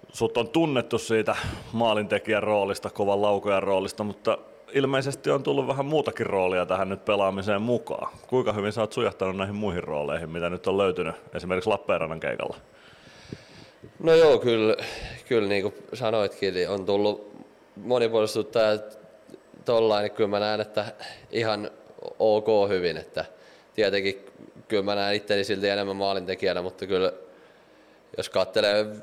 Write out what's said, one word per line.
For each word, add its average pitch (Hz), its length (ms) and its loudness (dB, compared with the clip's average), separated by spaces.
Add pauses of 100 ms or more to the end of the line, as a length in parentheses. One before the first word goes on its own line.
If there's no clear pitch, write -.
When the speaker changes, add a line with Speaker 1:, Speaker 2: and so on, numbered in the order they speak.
(140)
Speaker 1:
Sut - 240 0
on 117 120 0
tunnettu 135 480 0
siitä 110 380 0 (380)
maalintekijän 107 680 0
roolista, 101 460 0
kovan 101 320 0
laukojan 101 420 2
roolista, 98 400 0
mutta 104 340 -2 (360)
ilmeisesti 135 580 0
on 139 120 0
tullut 139 240 0
vähän 135 180 -2
muutakin 143 400 -2
roolia 92 400 2
tähän 92 240 0
nyt 95 160 -8
pelaamiseen 101 560 0
mukaan. - 500 -4 (160)
Kuinka 117 260 0
hyvin 104 200 -2
sä 117 80 -2
oot 107 120 -2
sujahtanut 95 440 -2
näihin 98 180 -4
muihin 98 280 -4
rooleihin, 76 460 -4
mitä 85 200 -4
nyt 90 180 -6
on 95 100 0
löytynyt 90 380 0 (200)
esimerkiksi 90 340 -2
Lappeenrannan 82 500 -2
keikalla? - 380 -6 (1400)
Speaker 2:
No 160 140 4
joo, 156 260 8
kyllä, 110 360 4 (520)
kyllä 107 220 2
niin 101 140 2
kuin 104 100 -2 (200)
sanoitkin, 107 600 0
niin 87 160 0
on 98 160 -2
tullut 104 440 2 (460)
monipuolisuutta 113 840 0
ja 107 200 4 (840)
tollain, 113 380 4
niin 107 80 -2
kyllä 107 180 0
mä 104 100 2
näen, 107 220 0
että 104 240 -4 (460)
ihan 110 400 -2 (480)
ok 107 500 4
hyvin, 87 280 0
että - 280 -6 (480)
tietenkin 98 520 0 (420)
kyllä 104 160 0
mä 101 120 0
näen 101 200 0
itteni 104 280 0
silti 101 260 0
enemmän 101 260 0
maalintekijänä, 95 640 -2
mutta 92 260 -8
kyllä 92 240 2 (1080)
jos - 120 -6
katselee 104 560 2 (180)